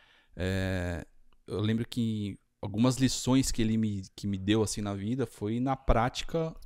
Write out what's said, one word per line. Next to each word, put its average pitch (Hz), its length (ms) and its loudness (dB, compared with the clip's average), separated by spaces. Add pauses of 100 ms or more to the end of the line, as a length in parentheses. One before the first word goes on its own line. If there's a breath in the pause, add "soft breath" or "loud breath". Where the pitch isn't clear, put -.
(360 soft breath)
É, 92 680 -2 (400)
eu 92 160 -4
lembro 110 260 0
que 107 520 -4 (220)
algumas 117 360 2
lições 131 540 2
que - 100 0
ele 110 160 2
me, 104 240 0 (140)
que - 120 -10
me 101 100 -2
deu, 104 260 2
assim, 101 180 -2
na 101 140 -4
vida 113 320 -2
foi 110 320 -4
na 131 160 0
prática, 135 800 0 (100)